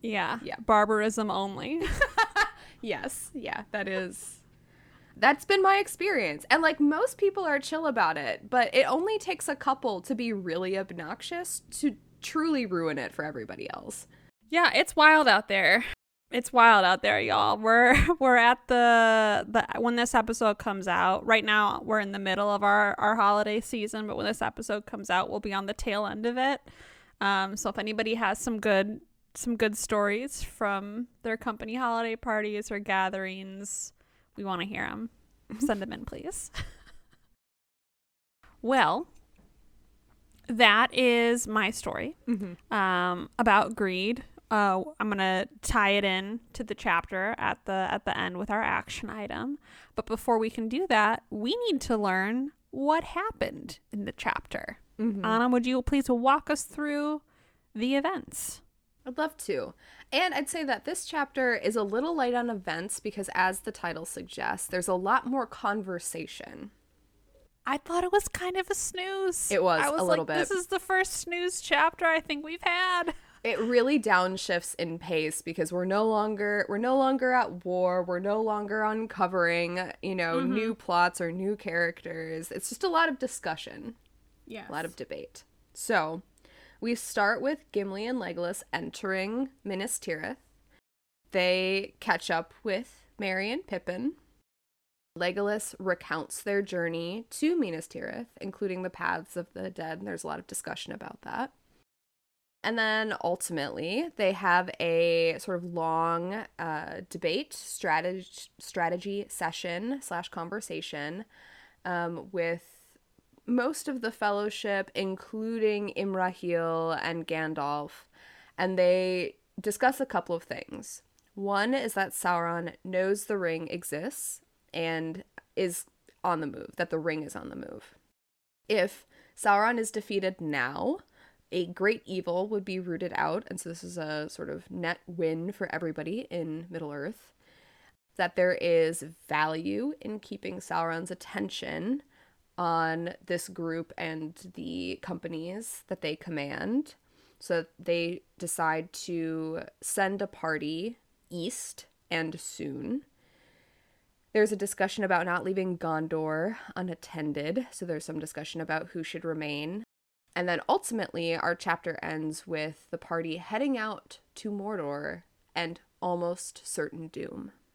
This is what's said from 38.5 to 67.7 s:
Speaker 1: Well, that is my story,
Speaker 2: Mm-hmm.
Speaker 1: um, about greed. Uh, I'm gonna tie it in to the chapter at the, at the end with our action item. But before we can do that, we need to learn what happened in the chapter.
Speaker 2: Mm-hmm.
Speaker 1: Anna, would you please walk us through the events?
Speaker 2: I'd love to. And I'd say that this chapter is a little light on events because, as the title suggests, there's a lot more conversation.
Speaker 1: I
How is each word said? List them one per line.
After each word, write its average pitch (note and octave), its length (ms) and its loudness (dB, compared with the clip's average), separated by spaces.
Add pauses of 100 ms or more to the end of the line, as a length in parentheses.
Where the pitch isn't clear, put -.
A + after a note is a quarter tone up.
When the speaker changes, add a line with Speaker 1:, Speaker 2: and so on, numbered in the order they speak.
Speaker 1:
Well, A#3 440 4 (1400)
that A3+ 460 6
is A#3+ 520 4
my G#3+ 240 2
story, - 460 -6 (100)
Speaker 2:
Mm-hmm. G3 480 -6
Speaker 1:
um, F3+ 640 0
about G#3+ 380 6
greed. G3 480 0 (260)
Uh, G3+ 320 4 (160)
I'm G#3+ 120 0
gonna F#3+ 360 2 (160)
tie G#3 280 4
it G3+ 140 4
in G3 360 0 (140)
to A#3+ 100 -6
the G#3+ 100 -6
chapter F#3+ 640 0
at - 280 -2
the, F#3+ 240 0
at G3+ 160 -2
the - 100 -2
end F3+ 220 -2
with G3+ 120 -6
our G#3+ 120 0
action - 480 -2
item. A3+ 480 -6 (360)
But A3+ 120 -4
before A3+ 320 0
we A3+ 120 2
can A3 180 -4
do D4+ 200 0
that, A3 420 4
we A3 240 -2 (120)
need D#4 160 2
to A#3 140 0
learn G#3 560 0 (180)
what D4+ 340 2
happened - 720 -6 (140)
in G3+ 140 -6
the - 60 -6
chapter. - 640 -6 (200)
Speaker 2:
Mm-hmm. G#3+ 260 -2
Speaker 1:
Anna, A3+ 240 4
would B3 180 4
you B3+ 160 2
please C#4 260 2
walk C4 420 4
us D4 140 2
through D4 560 -2 (540)
the B3 200 0
events? - 680 -4 (440)
Speaker 2:
I'd B3+ 120 -8
love D#4 200 -2
to. C3+ 360 -4 (380)
And D#4+ 220 2
I'd C#4 140 -2
say D#4+ 160 -4
that B3+ 220 -2
this - 180 -6
chapter C4+ 500 0
is G#3+ 220 0
a A3 60 2
little B3+ 340 0
light B3 180 2
on A#3+ 160 0
events F#3 500 -6
because, G3+ 340 -6
as F#3 260 2
the G#3 120 -6
title E3 340 -6
suggests, - 600 -4
there's F3+ 220 -2
a F#3 60 4
lot G3 320 2
more B3 200 0
conversation. F#3+ 1200 -6 (960)
Speaker 1:
I C4+ 100 0